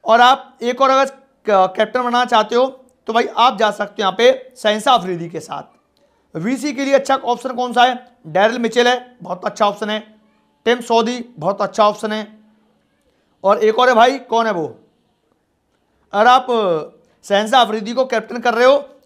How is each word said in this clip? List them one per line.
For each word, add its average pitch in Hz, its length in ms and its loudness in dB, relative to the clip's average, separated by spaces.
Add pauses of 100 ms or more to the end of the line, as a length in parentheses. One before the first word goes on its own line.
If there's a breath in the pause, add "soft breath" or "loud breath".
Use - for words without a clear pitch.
और 226 180 4
आप 262 400 2
एक 254 200 -2
और 269 80 2
अगर 269 160 2
क-, 190 680 -2
कैप्टन 214 240 -2
बनाना 240 260 0
चाहते 220 300 0
हो 254 100 2 (420)
तो 226 60 -8
भाई 233 140 0 (100)
आप 233 200 2
जा 214 140 2
सकते 202 220 -8
हो - 80 -18
यहाँ 190 160 -2
पे 240 400 2
शहंशाह 214 380 0
अफरीदी 175 340 -4
के 165 100 -12
साथ। 143 240 -14 (720)
वीसी 240 380 -4
के 269 120 -4
लिए 277 80 0
अच्छा 269 220 2
ऑप्शन 254 380 -4
कौन 247 200 -6
सा 240 100 4
है? 254 120 2 (320)
डैरिल 208 320 0
मिचेल 233 280 0
है, 247 340 -2
बहुत 180 240 -10
अच्छा 208 220 -2
ऑप्शन 202 220 -6
है। 214 100 -4 (680)
टिम 240 160 0
सऊदी 233 420 -2 (160)
बहुत 196 220 -4
अच्छा 202 260 0
ऑप्शन 214 240 -4
है। 214 160 -8 (1160)
और 196 160 2
एक 220 200 0
और 254 100 4
है 247 60 2
भाई, 254 240 4
कौन 226 260 -2
है 220 80 -2
वो? 165 120 -4 (1500)
अगर 208 140 4
आप 254 200 4 (800)
शहंशाह 214 360 2
अफरीदी 220 320 -2
को 254 120 0
कैप्टन 233 340 -6
कर 240 140 0
रहे 240 120 2
हो 277 120 6 (280)